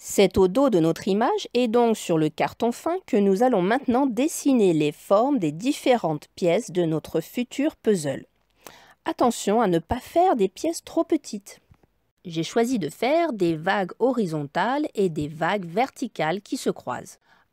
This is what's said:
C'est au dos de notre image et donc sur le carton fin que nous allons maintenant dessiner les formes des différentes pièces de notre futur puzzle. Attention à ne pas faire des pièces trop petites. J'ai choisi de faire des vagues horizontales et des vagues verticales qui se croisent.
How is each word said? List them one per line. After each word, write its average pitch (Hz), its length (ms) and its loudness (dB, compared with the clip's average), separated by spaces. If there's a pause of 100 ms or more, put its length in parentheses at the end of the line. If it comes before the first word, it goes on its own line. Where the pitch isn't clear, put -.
C'est - 380 2
au 190 80 6
dos 262 240 2
de 190 80 4
notre 160 300 0
image 247 460 0
et 247 120 2
donc 226 300 2
sur 160 220 0
le 156 100 2
carton 156 420 -2
fin 339 340 -4
que - 120 -2
nous 196 260 4
allons 240 200 4
maintenant 254 440 0
dessiner 247 680 2
les 151 200 0
formes 233 480 0
des 156 100 0
différentes 202 880 -2
pièces 175 340 0
de 175 140 0
notre 160 360 -2
futur 269 540 -4
puzzle. 156 500 -2 (800)
Attention 240 560 0
à 220 60 2
ne 170 140 2
pas 233 180 -4
faire 339 380 2
des 196 100 2
pièces - 380 -6
trop - 180 -2
petites. - 560 -6 (680)
J'ai 165 200 -6
choisi 233 340 0
de 151 120 -4
faire 311 420 0
des 170 240 0
vagues 190 420 -2
horizontales 220 960 -2
et 196 140 0
des 147 180 -4
vagues 170 400 -4
verticales 190 760 -4
qui - 160 -8
se - 120 -2
croisent. - 480 -8 (340)